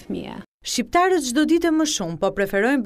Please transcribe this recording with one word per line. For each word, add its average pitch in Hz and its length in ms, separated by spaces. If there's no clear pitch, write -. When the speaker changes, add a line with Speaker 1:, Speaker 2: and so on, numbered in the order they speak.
Speaker 1:
fëmije. - 360
Speaker 2:
Shqiptarët 339 640
çdo 277 160
ditë 339 320
më 311 160
shumë 170 300
po 190 100
preferojnë 202 540